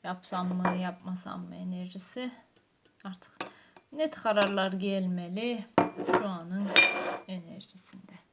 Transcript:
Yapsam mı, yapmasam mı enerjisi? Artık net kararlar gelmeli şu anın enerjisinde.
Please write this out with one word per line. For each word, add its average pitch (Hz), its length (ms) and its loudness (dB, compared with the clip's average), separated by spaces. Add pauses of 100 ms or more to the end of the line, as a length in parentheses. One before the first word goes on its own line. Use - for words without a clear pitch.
Yapsam 180 500 -2
mı, 180 220 2
yapmasam 180 640 -4
mı 175 160 -12
enerjisi? 185 760 -8 (720)
Artık - 320 -14 (560)
net 311 240 0
kararlar 202 560 4
gelmeli 190 960 -2 (400)
şu 214 220 2
anın 185 400 -4 (600)
enerjisinde. 185 840 -12 (200)